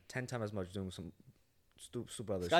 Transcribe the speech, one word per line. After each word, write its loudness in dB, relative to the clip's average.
ten -2
times 0
as -2
much -2
doing -2
some -8
stu-, -6
super -2
other 2
shit. 0